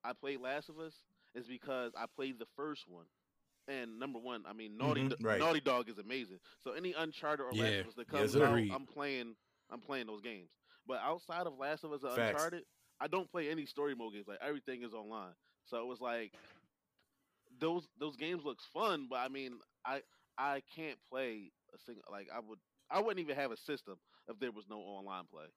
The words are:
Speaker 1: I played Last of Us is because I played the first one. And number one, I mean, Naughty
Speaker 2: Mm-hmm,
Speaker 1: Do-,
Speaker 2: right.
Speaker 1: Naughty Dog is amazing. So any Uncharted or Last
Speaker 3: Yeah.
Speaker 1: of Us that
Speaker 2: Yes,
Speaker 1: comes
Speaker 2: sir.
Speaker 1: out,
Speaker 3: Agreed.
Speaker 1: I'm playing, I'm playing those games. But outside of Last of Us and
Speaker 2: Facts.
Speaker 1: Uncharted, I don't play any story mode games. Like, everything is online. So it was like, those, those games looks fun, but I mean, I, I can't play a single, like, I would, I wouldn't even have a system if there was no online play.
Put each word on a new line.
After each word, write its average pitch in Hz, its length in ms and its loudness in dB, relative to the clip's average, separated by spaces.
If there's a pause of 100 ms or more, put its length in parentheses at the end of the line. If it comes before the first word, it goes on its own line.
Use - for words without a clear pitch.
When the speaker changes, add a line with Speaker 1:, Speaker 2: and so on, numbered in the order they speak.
Speaker 1:
I 120 100 0
played 139 280 -2
Last 143 280 0
of 156 100 -12
Us 160 240 -10 (320)
is 120 120 -6
because 127 500 -2
I 113 80 -2 (100)
played 135 240 -2
the 113 160 -6
first 147 320 -4
one. 87 180 -16 (600)
And 120 320 -4
number 131 200 -4
one, 117 280 -6
I 104 60 -8
mean, 110 240 -8
Naughty 135 260 4
Speaker 2:
Mm-hmm, 135 60 2
Speaker 1:
Do-, 120 120 -2
Speaker 2:
right. 110 260 6
Speaker 1:
Naughty 160 140 6
Dog 123 280 4
is 104 100 -10
amazing. 104 400 -6 (220)
So 123 120 -4
any 175 200 -2
Uncharted 151 520 0
or 123 100 -2
Last 107 220 6
Speaker 3:
Yeah. 95 60 2
Speaker 1:
of - 40 -4
Us - 80 -14
that 120 140 -8
Speaker 2:
Yes, - 220 4
Speaker 1:
comes - 20 0
Speaker 2:
sir. 139 60 10
Speaker 1:
out, 120 240 10
Speaker 3:
Agreed. 101 60 4
Speaker 1:
I'm 135 160 -2
playing, 131 500 -4 (360)
I'm 117 100 -10
playing 127 260 -2
those 107 140 -6
games. 101 300 -8 (360)
But 123 120 0
outside 170 480 0
of 139 100 -4
Last 147 260 0
of 151 100 -4
Us 135 100 -4
and 131 80 0
Speaker 2:
Facts. 123 400 4
Speaker 1:
Uncharted, 175 120 -6 (360)
I 147 80 0
don't 175 240 2
play 156 180 0
any 160 160 0
story 143 300 0
mode 110 180 -6
games. 101 140 -8
Like, 101 140 -8
everything 131 420 -2
is 113 100 -6
online. 104 400 -6 (320)
So 120 160 -2
it 123 60 -2
was 120 140 -6
like, 117 320 -2 (1300)
those, 165 280 2 (120)
those 143 180 -4
games 160 280 -2
looks 165 200 -4
fun, 165 440 0
but 127 80 -2
I 131 120 0
mean, 135 300 -6 (260)
I, 135 160 0 (360)
I 139 240 2 (140)
can't 156 240 -6 (100)
play 117 420 -2 (240)
a - 40 -20
single, 113 320 -14
like, 101 220 -10
I 117 60 -4
would, 107 200 -12 (300)
I 170 120 4
wouldn't 208 180 2
even 147 160 0
have 139 160 2
a 107 60 -6
system 101 400 -6 (300)
if 107 120 -10
there 123 120 0
was 104 180 -12
no 107 100 -8
online 98 520 -6
play. 78 260 -12